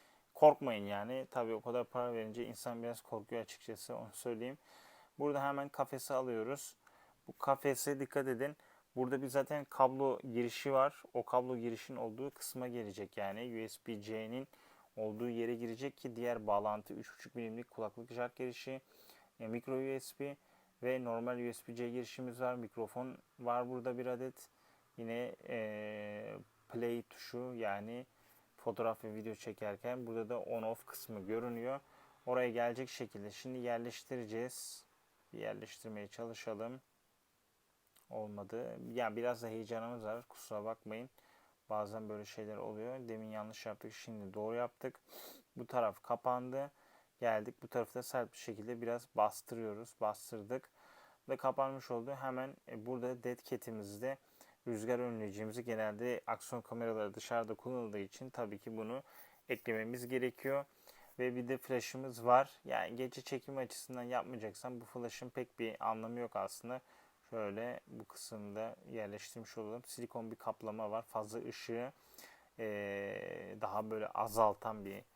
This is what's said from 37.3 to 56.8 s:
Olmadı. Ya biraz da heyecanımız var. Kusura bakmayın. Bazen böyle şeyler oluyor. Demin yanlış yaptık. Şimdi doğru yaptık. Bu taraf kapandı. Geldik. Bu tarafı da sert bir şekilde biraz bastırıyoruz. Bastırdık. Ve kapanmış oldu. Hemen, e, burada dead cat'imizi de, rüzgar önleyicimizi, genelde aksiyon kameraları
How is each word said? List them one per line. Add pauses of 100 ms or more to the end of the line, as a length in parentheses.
Olmadı. (140)
Ya
biraz
da
heyecanımız
var.
Kusura
bakmayın. (600)
Bazen
böyle
şeyler
oluyor.
Demin
yanlış
yaptık.
Şimdi
doğru
yaptık. (560)
Bu
taraf
kapandı. (480)
Geldik.
Bu
tarafı
da
sert
bir
şekilde
biraz
bastırıyoruz.
Bastırdık. (600)
Ve
kapanmış
oldu.
Hemen, (140)
e,
burada
dead
cat'imizi
de, (500)
rüzgar
önleyicimizi,
genelde
aksiyon
kameraları